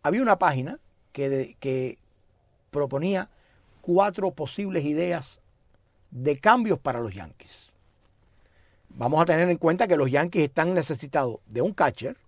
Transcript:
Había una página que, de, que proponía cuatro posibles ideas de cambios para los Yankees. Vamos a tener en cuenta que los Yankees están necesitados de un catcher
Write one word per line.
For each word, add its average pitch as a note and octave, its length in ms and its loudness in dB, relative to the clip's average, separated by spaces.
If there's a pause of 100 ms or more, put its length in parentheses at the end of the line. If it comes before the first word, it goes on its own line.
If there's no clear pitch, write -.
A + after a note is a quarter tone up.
Había F#3 180 2
una A3 160 4
página D#3 420 0 (320)
que, C#3 160 -4
de, C3+ 320 -4
que C3 380 -4 (720)
proponía D3 600 -2 (520)
cuatro F#3+ 480 2
posibles F3 560 -4
ideas D#3+ 560 -4 (720)
de C#3 240 -2
cambios G#3+ 420 2
para B2 220 -4
los G#2+ 160 -6
Yankees. - 560 -20 (1200)
Vamos B2 300 0
a E3+ 60 6
tener E3+ 240 4
en E3+ 80 2
cuenta F3+ 300 2
que F3+ 100 4
los C3+ 140 2
Yankees D#3+ 320 2
están E3 320 0
necesitados C#3+ 720 -2
de A2+ 160 -2
un G3 100 -2
catcher C#3+ 420 -2 (120)